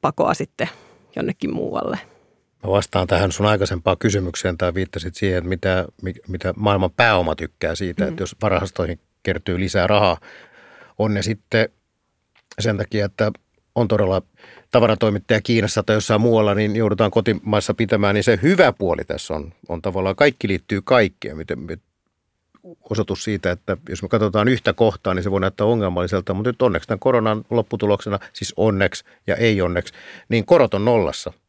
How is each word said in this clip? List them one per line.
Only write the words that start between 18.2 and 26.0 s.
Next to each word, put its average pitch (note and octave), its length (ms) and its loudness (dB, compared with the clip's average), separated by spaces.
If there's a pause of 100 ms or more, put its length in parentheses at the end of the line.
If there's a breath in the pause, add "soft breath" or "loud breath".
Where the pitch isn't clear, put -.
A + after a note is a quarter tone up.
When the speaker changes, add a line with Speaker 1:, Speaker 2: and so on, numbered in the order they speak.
Speaker 2:
se A2 180 4
hyvä E3 320 4
puoli E2+ 320 -2
tässä D#2 280 -8
on, D#2 200 -8 (160)
on E2+ 120 -8
tavallaan F#2+ 340 -4
kaikki C#3+ 320 2
liittyy G2 340 -2
kaikkeen. G#2+ 560 0
Miten, D#2 220 -8
miten - 220 -12 (1080)
osoitus G#2 340 -4
siitä, F#2+ 280 -2
että F2+ 260 -4 (120)
jos F#2 120 -8
me G2 80 -8
katsotaan G#2+ 380 2
yhtä A#2+ 260 0
kohtaa, G2+ 400 0
niin F#2 100 -2
se G2 80 -2
voi G2 80 0
näyttää F#2+ 280 0
ongelmalliselta, F#2+ 680 0